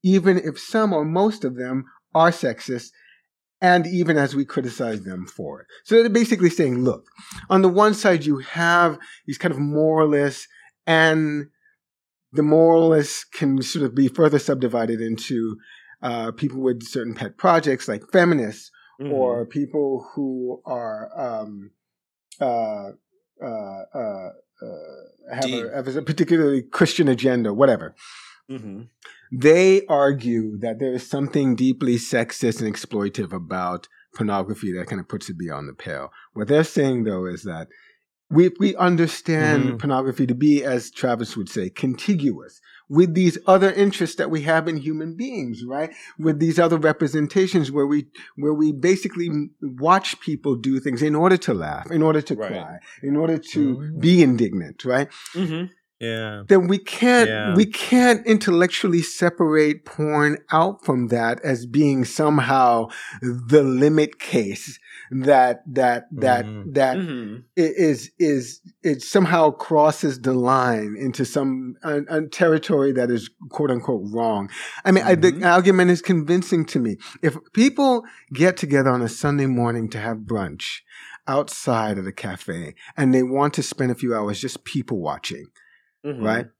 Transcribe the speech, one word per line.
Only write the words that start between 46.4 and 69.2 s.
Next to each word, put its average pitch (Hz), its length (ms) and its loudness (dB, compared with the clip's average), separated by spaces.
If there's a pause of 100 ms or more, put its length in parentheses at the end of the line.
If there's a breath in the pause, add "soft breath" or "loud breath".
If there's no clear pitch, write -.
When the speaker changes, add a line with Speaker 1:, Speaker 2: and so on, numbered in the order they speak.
Speaker 1:
other 165 180 4
representations 156 920 0
where 139 160 0
we, 147 200 -2 (280 loud breath)
where 151 180 -2
we 151 200 2
basically 175 560 0
m-, 147 220 -4 (100)
watch 151 580 0
people 143 360 -4
do 135 260 -4
things 131 200 -4
in 151 140 0
order 180 220 4
to 165 160 -2
laugh, 147 360 -6
in 160 120 0
order 156 200 2
to 147 140 -6
Speaker 2:
Right. 104 160 -6
Speaker 1:
cry, - 280 -12 (220 loud breath)
in 139 140 -2
order 160 220 0
to 139 400 -2
Speaker 3:
Mm-hmm. 151 220 -10
Speaker 1:
be 175 240 6
indignant, 110 600 0
right? 131 240 0 (280 loud breath)
Speaker 2:
Mm-hmm. 170 300 -4 (360)
Speaker 3:
Yeah. 110 460 -8
Speaker 1:
Then 185 200 4
we 196 120 2
can't, 240 500 2
Speaker 3:
Yeah. 208 260 -2
Speaker 1:
we 202 120 6
can't 240 580 2
intellectually 180 800 2
separate 156 840 0
porn 151 540 0 (120)
out 180 320 0
from 123 260 0
that 117 320 0
as 123 260 -4
being 135 380 2
somehow 131 840 2 (340 loud breath)
the 123 400 4
limit 147 560 2
case 104 600 -4 (320 loud breath)
that, 131 500 4 (100)
that, 123 400 0
that, 123 340 0
Speaker 3:
Mm-hmm. 107 260 -12
Speaker 1:
that 131 260 2
Speaker 2:
Mm-hmm. 123 380 -8 (200)
Speaker 1:
i-, 160 220 0
is, 156 400 0
is, 139 440 -2 (200)
it 143 220 -2
somehow 170 480 4